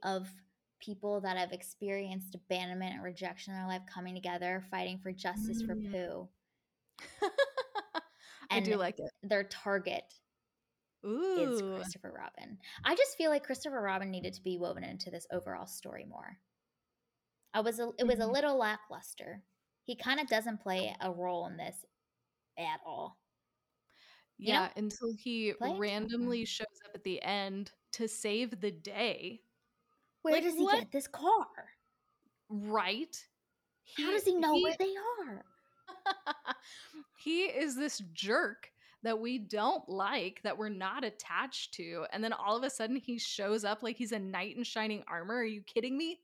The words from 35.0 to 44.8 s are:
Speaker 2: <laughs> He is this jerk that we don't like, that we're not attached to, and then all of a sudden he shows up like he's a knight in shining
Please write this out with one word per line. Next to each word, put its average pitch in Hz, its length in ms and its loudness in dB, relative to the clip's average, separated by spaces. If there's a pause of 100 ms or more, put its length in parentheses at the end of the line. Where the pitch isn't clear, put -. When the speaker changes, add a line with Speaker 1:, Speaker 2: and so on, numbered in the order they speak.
Speaker 2:
<laughs> 370 680 -2 (600)
He 330 260 2
is 294 320 0
this 277 240 -2 (140)
jerk 220 580 0 (320)
that 226 160 2
we 240 180 -2
don't 214 520 2
like, 190 540 0
that 190 140 0
we're 214 120 -2
not 202 340 -2
attached 208 720 -2
to, 170 380 -4
and 214 100 -2
then 226 100 0
all 208 240 2
of 247 60 -2
a 277 60 2
sudden 233 260 -2
he 240 220 -4
shows 208 480 0
up 214 180 0
like 226 140 -2
he's 233 160 -2
a 214 60 0
knight 190 380 -4
in 240 60 0
shining 214 440 -2